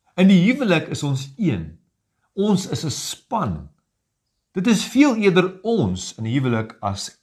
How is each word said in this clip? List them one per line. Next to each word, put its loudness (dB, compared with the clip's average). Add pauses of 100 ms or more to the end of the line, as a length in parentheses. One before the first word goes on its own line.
(160)
In 6
die 8
huwelik 0
is -8
ons -4
een. -4 (560)
Ons 0
is -6
'n -4
span. -8 (880)
Dit -2
is 2
veel 4
eerder 2
ons -2
in -6
die -2
huwelik -2
as -8